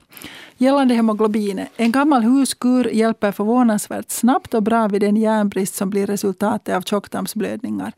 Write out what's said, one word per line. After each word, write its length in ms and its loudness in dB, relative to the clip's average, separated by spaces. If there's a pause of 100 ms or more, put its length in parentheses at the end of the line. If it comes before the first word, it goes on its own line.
(560)
Gällande 380 4
hemoglobinet. 800 0
En 160 2
gammal 300 4
huskur 680 2
hjälper 400 0
förvånansvärt 760 0
snabbt 440 0
och 80 2
bra 260 0
vid 120 -2
den 160 2
järnbrist 580 0
som 160 -4
blir 160 -2
resultatet 680 -2
av 60 -4
tjocktarmsblödningar. 1160 -6